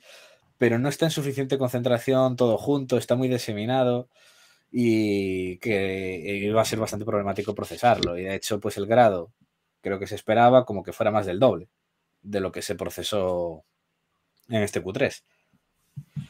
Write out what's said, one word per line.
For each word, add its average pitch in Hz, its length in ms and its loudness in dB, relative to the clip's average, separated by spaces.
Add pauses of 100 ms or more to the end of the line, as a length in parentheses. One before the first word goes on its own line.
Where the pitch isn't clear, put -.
(560)
pero 117 220 4
no 131 100 0
está - 160 -2
en 160 60 2
suficiente 139 480 -2
concentración 127 800 2
todo 120 200 4
junto, 135 400 0
está 120 180 0
muy 127 140 2
diseminado 123 800 0 (640)
y 101 880 0
que, 95 920 -4
eh, 107 40 0
va 110 100 6
a - 20 -4
ser 110 140 -2
bastante 104 260 -4
problemático 101 500 -4
procesarlo. 101 640 0
Y 90 60 -8
de 95 100 -6
hecho, 101 260 -4
pues 101 180 -6
el 107 80 -4
grado 107 460 4 (500)
creo 98 160 -4
que 98 80 -8
se 104 80 -10
esperaba 120 500 6
como 98 180 -6
que 85 120 -10
fuera 107 160 0
más 104 160 0
del 90 120 -4
doble 107 300 2 (540)
de 101 180 -4
lo 92 120 -2
que 87 100 -10
se 101 140 -6
procesó 87 880 -4 (840)
en 113 140 0
este 101 180 -2
Q 90 120 -6
tres. 117 320 -2 (1040)